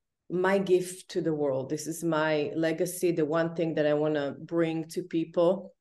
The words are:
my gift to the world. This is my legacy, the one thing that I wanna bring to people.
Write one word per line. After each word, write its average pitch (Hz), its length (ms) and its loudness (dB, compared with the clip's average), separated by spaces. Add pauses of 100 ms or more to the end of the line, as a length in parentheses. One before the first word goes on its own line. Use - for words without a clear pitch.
(300)
my 185 260 2
gift 180 540 0
to 185 100 -2
the 160 140 0
world. 135 340 -2
This 151 180 -6
is 156 160 -6
my 156 520 2
legacy, 165 580 0
the 165 140 0
one 165 280 0
thing 165 200 -2
that 151 120 2
I 151 80 4
wanna 147 440 0
bring 160 520 -2
to 175 120 -6
people. 170 800 0